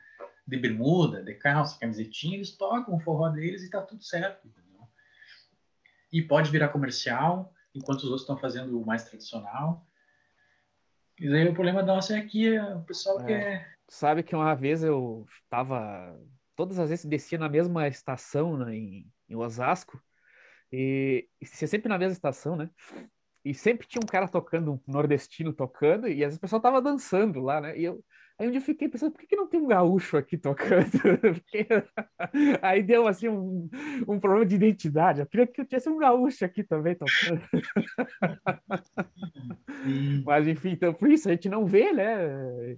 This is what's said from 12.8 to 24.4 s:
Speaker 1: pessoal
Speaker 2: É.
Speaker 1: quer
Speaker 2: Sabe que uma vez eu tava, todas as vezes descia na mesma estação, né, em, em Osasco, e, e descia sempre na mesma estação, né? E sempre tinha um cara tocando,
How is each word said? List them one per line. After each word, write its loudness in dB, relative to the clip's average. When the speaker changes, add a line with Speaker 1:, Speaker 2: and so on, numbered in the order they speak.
Speaker 1:
pessoal -4
Speaker 2:
É. -10
Speaker 1:
quer -4
Speaker 2:
Sabe 0
que -6
uma 2
vez 0
eu -2
tava, -6
todas -4
as 0
vezes -6
descia -4
na -4
mesma 2
estação, -4
né, -6
em, -12
em -12
Osasco, -4
e, 0
e -14
descia -6
sempre -4
na 0
mesma 0
estação, -4
né? -6
E -4
sempre 0
tinha -8
um -2
cara 0
tocando, -2